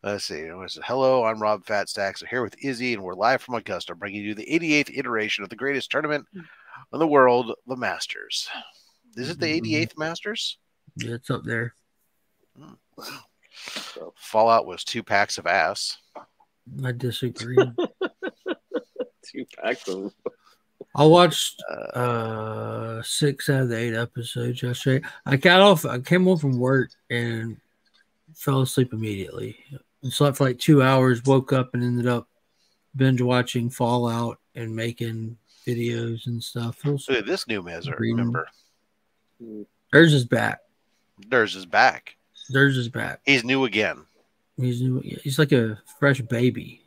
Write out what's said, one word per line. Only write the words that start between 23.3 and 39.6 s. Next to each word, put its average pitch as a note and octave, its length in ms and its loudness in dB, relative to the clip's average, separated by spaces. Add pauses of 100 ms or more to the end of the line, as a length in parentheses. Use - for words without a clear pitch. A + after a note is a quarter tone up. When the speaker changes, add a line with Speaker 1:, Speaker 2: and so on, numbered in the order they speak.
Speaker 2:
out C3+ 140 4
of B2 60 0
the A#2 80 -2
eight A#2 160 -2
episodes A#2+ 680 -6
yesterday. C3 420 0 (200)
I C3+ 100 0
got F3+ 260 8
off, G3 240 8
I B2 140 -2
came F3 260 2
home F#3 140 4
from C#3 180 0
work B2+ 320 2 (220)
and A#2 460 -4 (760)
fell C3+ 280 0
asleep B2+ 300 0
immediately. G#2+ 640 -8 (460)
And B2+ 100 -8
slept C#3+ 260 2
for, C#3+ 80 2
like, B2+ 120 0
two D3 240 6
hours, B2+ 440 4
woke C3+ 280 4
up B2+ 220 0
and B2 80 0
ended B2 240 0
up A#2+ 200 -2 (680)
binge C3 260 4
watching B2 480 2
Fallout A#2+ 680 -2 (160)
and A2+ 200 -8
making A2+ 640 -8 (300)
videos A#2 580 -4
and A#2 180 -6
stuff. - 420 -8
It D3 60 0
was C#3+ 160 -4
Speaker 1:
Look B2+ 120 0
at G2+ 80 -6
this F#3 200 -4
new G#2+ 140 -4
measure, F2 340 -8
Speaker 2:
green. A2+ 200 -2
Speaker 1:
member. A#2 320 -2 (960)
Speaker 3:
Mm. G#2+ 220 -14 (260)